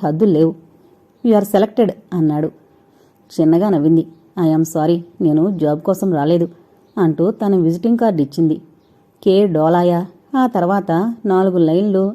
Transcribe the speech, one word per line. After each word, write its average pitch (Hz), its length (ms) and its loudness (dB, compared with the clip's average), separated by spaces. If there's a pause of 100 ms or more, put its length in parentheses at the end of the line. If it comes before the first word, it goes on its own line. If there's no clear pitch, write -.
హద్దులు 165 260 0
లేవు. 160 240 2 (720)
"You 214 140 4
are 202 120 -4
selected" 214 400 0 (200)
అన్నాడు. 156 380 -2 (920)
చిన్నగా 165 280 2
నవ్వింది. 160 380 2 (380)
"I 156 100 2
am 160 80 2
sorry, 160 380 -2 (200)
నేను 170 380 0
జాబ్ 151 220 -2
కోసం 190 340 -2
రాలేదు" 165 340 0 (500)
అంటూ 165 320 0
తన 202 260 -2
విజిటింగ్ 180 420 0
కార్డు 208 240 0
ఇచ్చింది. 156 380 -2 (600)
"కే 202 240 2
డోలాయా?" 175 600 0 (300)
ఆ 254 100 2
తర్వాత 196 680 -2 (120)
నాలుగు 185 320 0
లైన్లు 190 560 0